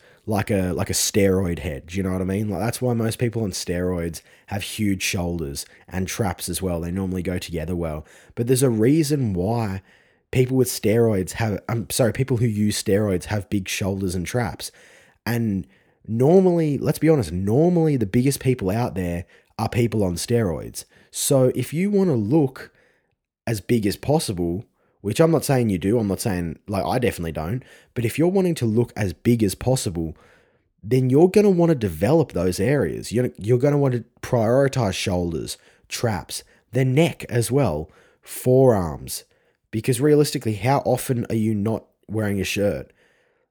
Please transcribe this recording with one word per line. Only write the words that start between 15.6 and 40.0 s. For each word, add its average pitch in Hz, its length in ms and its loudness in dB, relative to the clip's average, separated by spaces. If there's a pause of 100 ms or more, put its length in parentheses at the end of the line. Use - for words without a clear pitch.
normally, 160 680 4
let's - 220 -2
be 151 100 4
honest, 117 220 2
normally 147 640 2
the 110 80 0
biggest 123 340 2
people 123 300 0
out 107 240 0
there 87 320 -4 (320)
are 113 120 -2
people 110 340 0
on 87 120 0
steroids. 82 720 -2 (240)
So 131 460 2
if 123 180 -6
you 185 160 -2
wanna 190 260 2
look 131 560 0 (760)
as 113 140 -2
big 113 260 0
as 92 100 0
possible, 92 680 -2 (360)
which 107 180 -2
I'm 165 120 6
not 147 140 2
saying 123 240 2
you 92 100 0
do, 98 180 2
I'm 107 100 0
not 92 120 -2
saying, 87 480 -4
like, 98 180 -2
I 127 140 0
definitely 87 320 -4
don't, 82 320 -6 (300)
but 117 120 -4
if - 140 -4
you're 165 80 2
wanting 185 280 0
to 120 100 -2
look 113 300 0
as 95 180 -2
big 117 280 2
as 98 140 2
possible, 85 600 -2 (680)
then 127 260 2
you're 156 200 6
gonna 208 200 4
wanna 170 260 4
develop 107 580 2
those 90 260 0
areas. 95 520 0
You're, 123 260 -2
you're 117 200 2
gonna 143 200 2
want 139 180 2
to 113 80 -4 (180)
prioritize 120 720 2
shoulders, 87 640 -4 (320)
traps, - 540 -6 (280)
the 131 140 2
neck 131 440 2
as 113 220 0
well, 87 380 0 (320)
forearms, 101 1040 2 (480)
because 113 280 -2
realistically, 143 540 2